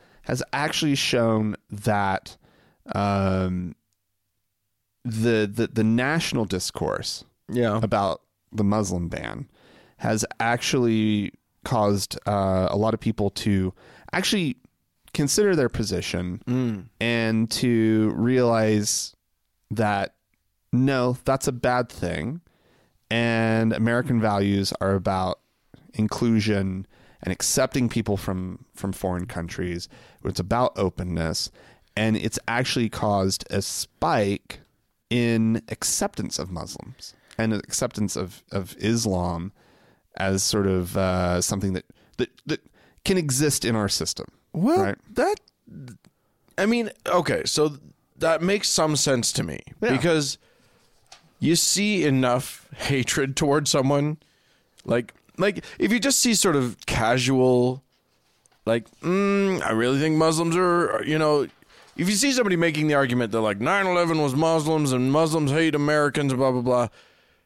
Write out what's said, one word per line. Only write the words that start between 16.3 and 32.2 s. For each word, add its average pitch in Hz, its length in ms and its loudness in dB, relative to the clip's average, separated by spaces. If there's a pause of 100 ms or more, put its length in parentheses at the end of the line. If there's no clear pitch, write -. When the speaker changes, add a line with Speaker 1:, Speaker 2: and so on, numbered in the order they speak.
Speaker 2:
Mm. 123 380 -2 (160)
Speaker 1:
and 113 500 0
to 110 640 4
realize 113 960 2 (560)
that, 104 440 -2 (580)
no, 127 520 2
that's 135 220 0
a 139 60 0
bad 123 360 0
thing. - 520 -6 (680)
And 113 640 2
American 120 460 0
values 101 600 0
are 98 140 2
about 92 460 -2 (540)
inclusion 104 920 0 (360)
and 92 100 -4
accepting 131 560 0
people 104 280 0
from, 92 480 -6 (100)
from 98 180 -6
foreign 90 340 -4
countries. 87 640 -8 (360)
It's - 160 -4
about 117 360 0
openness. 87 760 -4 (460)
And 110 200 0
it's - 220 -6 (100)